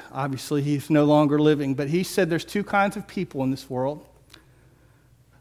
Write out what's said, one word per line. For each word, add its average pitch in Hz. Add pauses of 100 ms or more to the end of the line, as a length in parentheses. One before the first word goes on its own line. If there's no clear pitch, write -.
(120)
obviously 139
he's 143
no 147
longer 147
living, 147
but 143
he 175
said 185
there's 160
two 202
kinds 202
of 196
people 151
in 131
this -
world. 135 (1400)